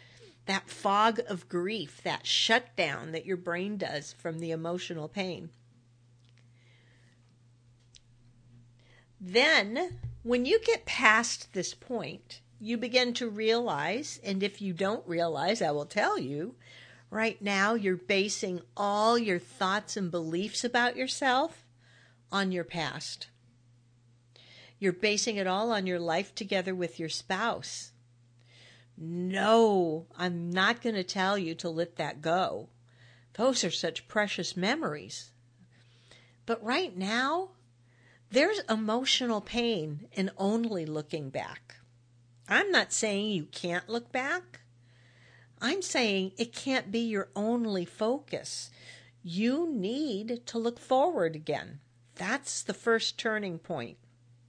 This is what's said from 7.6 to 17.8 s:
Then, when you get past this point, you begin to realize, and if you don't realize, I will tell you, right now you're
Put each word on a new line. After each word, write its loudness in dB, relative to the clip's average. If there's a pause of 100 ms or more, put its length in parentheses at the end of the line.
Then, 2 (220)
when 2
you 6
get 2
past 4
this -4
point, -10 (180)
you -4
begin 2
to -4
realize, -2
and -2
if -4
you -2
don't -2
realize, 0
I 2
will -2
tell 2
you, -4 (560)
right -2
now 4
you're 2